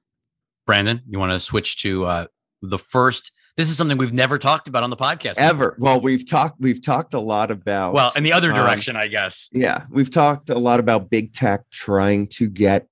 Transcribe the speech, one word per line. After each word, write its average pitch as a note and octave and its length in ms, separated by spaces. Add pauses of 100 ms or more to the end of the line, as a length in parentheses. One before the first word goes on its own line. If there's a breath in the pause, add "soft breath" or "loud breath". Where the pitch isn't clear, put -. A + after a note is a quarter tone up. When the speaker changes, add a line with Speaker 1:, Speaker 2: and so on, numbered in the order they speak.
(680)
Speaker 1:
Brandon, G#2+ 420
you G2+ 100
wanna F#2 220
switch - 380
to, F#2+ 260
uh, E2+ 220 (360)
the F#2+ 160
first, - 540 (240)
this D#3+ 140
is D3 80
something D3+ 180
we've B2+ 160
never C3 260
talked D3+ 300
about B2+ 140
on B2 80
the B2 60
podcast C3 420
Speaker 2:
Ever. C#3+ 340
Speaker 1:
before. A#2 120
Speaker 2:
Well, C3 180
we've C3 260
talked, D3+ 320
we've B2+ 220
talked C#3+ 320
a C3+ 40
lot G#2+ 320
about, G2 440
Speaker 1:
Well, B2+ 200
in D3 80
the D#3 120
other F3 160
Speaker 2:
um, - 60
Speaker 1:
direction, A#2 400
I G#2+ 100
guess. G2+ 460
Speaker 2:
Yeah, B2 380
we've C3 200
talked D3 400
a B2 80
lot A#2+ 200
about A2 300
big A2 240
tech G2+ 380
trying G2+ 580
to A2 200
get G2 440